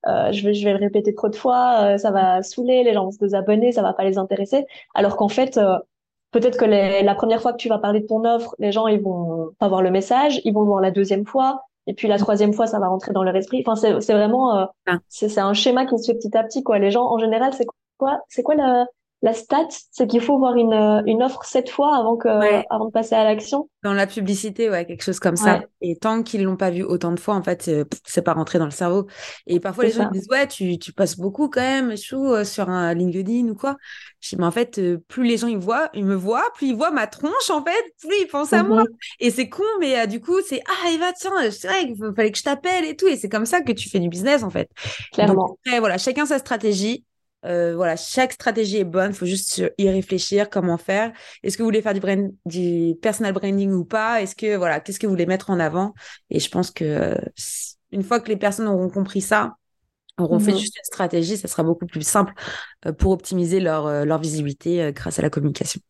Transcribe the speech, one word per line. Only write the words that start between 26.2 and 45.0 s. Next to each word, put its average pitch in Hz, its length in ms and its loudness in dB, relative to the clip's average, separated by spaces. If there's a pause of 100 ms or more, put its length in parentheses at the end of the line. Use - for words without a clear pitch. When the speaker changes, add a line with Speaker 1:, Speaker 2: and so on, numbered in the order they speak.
Speaker 2:
qu'ils 208 200 -4
l'ont 190 120 0
pas 190 140 0
vu 175 140 -4
autant 175 280 -2
de 170 80 -2
fois, 208 160 -2
en 180 80 -2
fait, 180 240 -4
euh, 151 160 0
pff, - 220 -8
c'est - 160 0
pas 175 100 0
rentré 160 280 0
dans 160 60 2
le 147 60 -8
cerveau. 185 360 -2 (380)
Et 175 140 0
parfois, 190 240 -2
Speaker 1:
C'est 233 60 4
Speaker 2:
les 226 80 0
gens, 214 60 2
Speaker 1:
ça. 208 100 -2
Speaker 2:
ils 190 60 -2
disent, « 190 120 -10
Ouais, 277 160 2
tu, 180 320 -4
tu - 140 -16
passes 180 240 0
beaucoup 196 320 -2
quand 262 100 -2
même, 254 380 0
chou, 269 340 -4
euh, 208 140 2
sur 196 240 -4
un 175 240 0
LinkedIn 190 560 0
ou 208 60 -4
quoi. » 277 200 -4 (460)
Je - 80 -14
dis, « 190 100 -10
Mais 175 60 0
en 170 60 2
fait, 233 280 -2
euh, 175 300 -2
plus 254 160 -2
les 233 100 2
gens, 226 120 -2
ils 226 100 -2
voient, 233 360 -2
ils 202 120 -4
me 196 100 2
voient, 226 400 0
plus 277 120 -2
ils 247 100 0
voient 320 140 0
ma 226 160 -2
tronche, 427 440 -4
en 302 100 0
fait, 370 220 -2 (160)
plus 339 220 -2
ils 330 60 -2
pensent 285 260 -2
à 214 100 4
moi. » 220 200 4
Speaker 1:
Mhm. 233 40 4 (320)
Speaker 2:
Et 240 120 2
c'est 247 180 -4
con, - 140 -4 (180)
mais, 262 180 0
euh, 226 60 2
du 214 160 -6
coup, 359 260 0
c'est, « 269 140 -6 (240)
Ah, 339 60 2
Eva, 339 280 0
tiens, 381 120 -6 (200)
c'est 190 160 -10
vrai 370 200 0
qu'il 226 100 -8
fa-, 208 180 -8
fallait 214 160 2
que 208 60 -8
je - 60 -6
t'appelle 320 420 0
et 311 100 -8
tout. » 381 140 2
Et 285 80 2
c'est 208 120 -8
comme 214 160 -2
ça 359 140 0
que 254 140 -2
tu - 160 -6
fais 196 100 -2
du 175 80 0
business, 220 360 0
en 190 60 -4
fait. - 200 -4 (420)